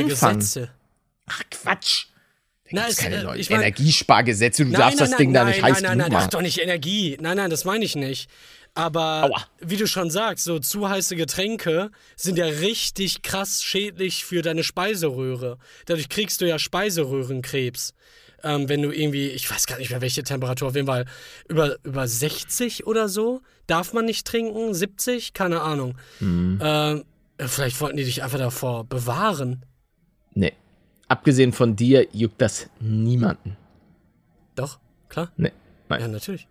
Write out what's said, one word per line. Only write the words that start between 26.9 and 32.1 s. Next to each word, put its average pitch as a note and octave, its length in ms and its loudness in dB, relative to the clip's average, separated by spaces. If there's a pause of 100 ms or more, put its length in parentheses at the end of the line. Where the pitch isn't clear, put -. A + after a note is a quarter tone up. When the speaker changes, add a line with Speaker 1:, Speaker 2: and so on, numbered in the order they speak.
Speaker 2:
vielleicht C3 420 -2
wollten C#3+ 160 -2
die C#3 80 -2
dich B2+ 180 -4
einfach C3+ 160 -4
davor B2 460 -4
bewahren. B2+ 800 -2 (680)
Speaker 1:
Nee. G2 200 2 (540)
Abgesehen B2+ 460 4
von A#2 220 4
dir A#2+ 360 6